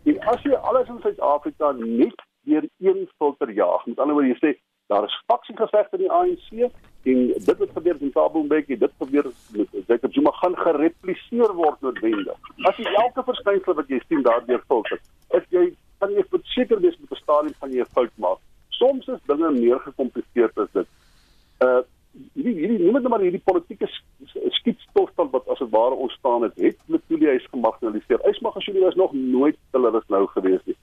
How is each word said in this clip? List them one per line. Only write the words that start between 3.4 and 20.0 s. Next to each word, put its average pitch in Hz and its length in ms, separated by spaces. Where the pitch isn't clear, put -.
jaag, 92 340
met 113 140
ander 143 140
woorde, 147 140
jy 123 120
sê, 151 180
daar 101 160
is - 240
faksiegeveg 214 640
in - 80
die 185 120
A 175 140
N 180 120
C, 240 220
en 127 240
dit - 300
wat 403 160
gebeur 165 260
in 139 120
Thabo 156 320
Mbeki, 147 340
dit 147 220
gebeur 143 260
met 104 160
Jacob 120 260
Zuma, 147 180
gaan 180 240
gerepliseer 175 960
word 165 280
noodwendig. 110 560
As 196 140
jy 226 80
elke 226 380
verskynsel 202 500
wat 151 140
jy 131 200
sien 156 140
daardeur 120 460
filter, 107 320
is 175 180
jy, 180 240
kan 202 120
jy 202 180
verseker 226 500
wees 170 200
met 143 120
'n 135 40
stadium 147 440
van 139 120
jy 127 100
'n - 120
fout 120 220
maak. 95 220
Soms 262 380
is 247 180
dinge 156 260
meer 120 280
gecompliseerd - 800